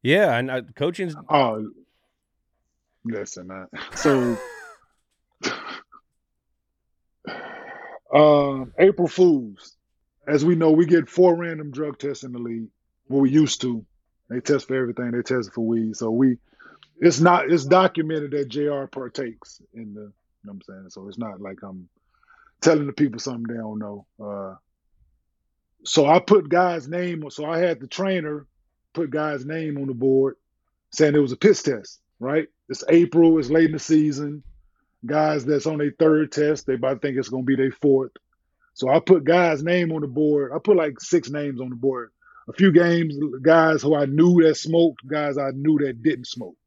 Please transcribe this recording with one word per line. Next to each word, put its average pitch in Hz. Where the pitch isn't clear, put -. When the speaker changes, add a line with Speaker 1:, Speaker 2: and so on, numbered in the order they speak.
Speaker 1:
Yeah, 151
and, 127
uh, 127
coaching's 170
Speaker 2:
Oh, 113
listen, 101
man. 95
So, 127
<laughs> -
um, 143
April 180
Fools. 139
As 143
we 170
know, 160
we 165
get 160
four 180
random 160
drug 143
tests 139
in 127
the 120
league. 117
Well, 135
we 131
used 147
to. 117
They 123
test 143
for 135
everything. 123
They 120
test 120
for 120
weed. 113
So 113
we, 123
it's 151
not, 170
it's 156
documented 156
that 139
J 147
R 139
partakes 123
in 107
the, 107
you 104
know 101
what -
I'm 95
saying? 95
So 98
it's 101
not 104
like 95
I'm 95
telling 151
the 139
people 123
something 117
they 117
don't 110
know. 104
Uh, 98
so 147
I 156
put 185
guy's 170
name, 170
so 151
I 165
had 175
the 135
trainer 156
put 160
guy's 147
name 156
on 139
the 131
board 135
saying 151
it 151
was 127
a 127
piss -
test, 117
right? 151
It's 131
April, 165
it's 131
late 160
in 156
the 156
season. 147
Guys 151
that's 143
on 156
their 147
third 156
test, 147
they 131
about 131
to 120
think 139
it's 123
gonna 127
be 135
their 135
fourth. 135
So 147
I 147
put 175
guys' 165
name 170
on 156
the 147
board. 143
I 160
put, 202
like, 151
six 165
names 143
on 127
the 123
board. 123
A 143
few 190
games, 170
guys 160
who 151
I 143
knew 165
that 156
smoked, 160
guys 147
I 135
knew 147
that 127
didn't 127
smoke. 95